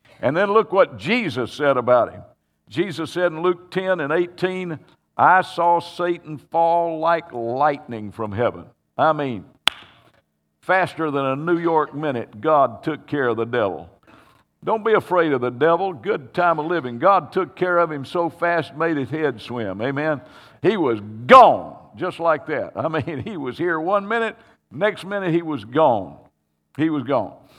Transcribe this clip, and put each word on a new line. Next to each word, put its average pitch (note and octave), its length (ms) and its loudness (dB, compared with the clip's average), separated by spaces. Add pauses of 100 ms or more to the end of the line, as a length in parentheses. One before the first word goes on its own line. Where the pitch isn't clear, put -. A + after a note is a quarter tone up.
(220)
And C#3 140 0
then G3 160 2
look G#3+ 220 2
what E3 240 2
Jesus C3 560 -2
said C#3+ 240 2
about A#2 340 4
him. F#2 120 -16 (460)
Jesus D#3 420 -4
said F3 200 0
in D#3 100 -8
Luke F3+ 300 -2
ten F#3 300 -2
and C#3+ 100 -2
eighteen, F3+ 680 -2 (360)
"I E3+ 260 6
saw E3+ 380 0
Satan E3+ 580 -6
fall E3 600 -2
like E3 320 -2
lightning A#2+ 800 -2
from G#2+ 220 -6
heaven." F#2+ 320 -2 (320)
I D3+ 160 4
mean, C3 320 -6 (1120)
faster D#3+ 520 0
than C#3 120 -2
a C3 140 0
New E3 220 0
York D#3+ 360 0
minute, B2+ 460 -6
God C#3 420 2
took D#3 240 -6
care C3+ 220 0
of A2+ 80 -2
the A2+ 80 -2
devil. G2 440 -2 (720)
Don't G#3+ 200 -2
be A3 100 2
afraid F3 400 2
of B2 80 0
the B2 100 -2
devil. E3+ 420 2
Good D3+ 400 -8
time E3+ 260 2
of D3 60 -4
living. C3 340 -4
God F3 320 4
took F3+ 240 -4
care F3+ 220 0
of E3+ 140 2
him C#3+ 120 -8
so E3+ 260 -2
fast, E3+ 460 -2
made E3 220 -2
his B2+ 120 -4
head C#3+ 300 -4
swim. G#2+ 420 -8
Amen? C#3 380 -2 (420)
He G#3 160 2
was B2 220 0 (260)
gone C#3 520 8 (180)
just E3 240 -8
like E3 280 0
that. B2 280 -6
I B2+ 120 -2
mean, D#3+ 320 -4
<laughs> A2 60 -8
he G3+ 120 -10
was C3 200 -8
here E3 220 0
one G3 280 0
minute, A3+ 280 -2 (360)
next F3 340 -2
minute F#3+ 280 -2
he E3+ 80 2
was D3 220 -6
gone. A2+ 540 2 (580)
He D#3+ 140 0
was D3 140 -2
gone. A2+ 300 -2 (260)